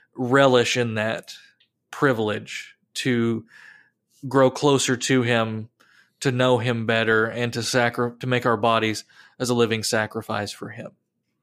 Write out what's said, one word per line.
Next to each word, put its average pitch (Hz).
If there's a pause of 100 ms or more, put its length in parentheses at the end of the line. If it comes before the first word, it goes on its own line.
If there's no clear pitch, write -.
(160)
relish 127
in 117
that 110 (560)
privilege 113 (200)
to 117 (800)
grow 131
closer 135
to 127
him, 113 (520)
to 135
know 127
him 117
better, 113
and 120
to 117
sacri-, 120
to 127
make 123
our 117
bodies 110 (340)
as 123
a 123
living 113
sacrifice 107
for 110
him. 113 (500)